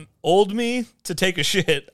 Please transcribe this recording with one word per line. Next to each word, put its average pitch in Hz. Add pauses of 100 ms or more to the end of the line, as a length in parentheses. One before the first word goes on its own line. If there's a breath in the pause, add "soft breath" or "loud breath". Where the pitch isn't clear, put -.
(240)
old 196
me 233 (180)
to -
take 180
a 147
shit. 165